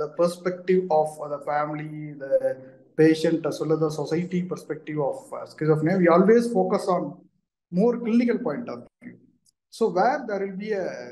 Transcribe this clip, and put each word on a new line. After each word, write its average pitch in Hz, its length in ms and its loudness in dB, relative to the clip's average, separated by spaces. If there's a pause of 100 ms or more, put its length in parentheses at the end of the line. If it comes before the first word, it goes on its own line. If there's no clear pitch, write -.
the 147 160 -6
perspective 180 720 0
of 156 180 4 (220)
the 147 160 -6
family, 151 680 -4
the 135 440 0 (400)
patient, 160 480 4
as 143 140 -4
well 160 140 -2
as 156 60 0
the 156 120 0
society 165 520 -4
perspective 151 560 -8
of, 135 180 -4 (160)
uh, 123 120 -12
schizophrenia. 156 540 0
We 175 80 6
always 196 440 6
focus 185 360 0
on 170 300 -2 (540)
more 226 280 2
clinical 233 400 2
point 139 280 -6
of 120 200 -12 (140)
view. 120 160 -20 (520)
So 226 200 -2
where 233 380 0
there 196 180 -4
will 190 120 -8
be 214 140 -8
a 185 180 -4 (220)